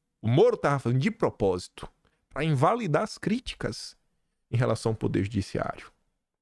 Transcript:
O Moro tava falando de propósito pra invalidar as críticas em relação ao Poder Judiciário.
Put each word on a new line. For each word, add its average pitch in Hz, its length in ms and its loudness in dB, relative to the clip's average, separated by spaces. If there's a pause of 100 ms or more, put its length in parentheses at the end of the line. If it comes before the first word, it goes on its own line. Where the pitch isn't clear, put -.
(200)
O 107 60 -8
Moro 196 300 6
tava 143 240 0
falando 127 180 0
de 170 120 0
propósito 101 800 -2 (420)
pra 135 120 -8
invalidar 160 600 2
as - 140 -8
críticas - 800 -6 (540)
em 117 60 0
relação 117 360 2
ao 110 60 -6
Poder 110 240 0
Judiciário. - 680 -4 (500)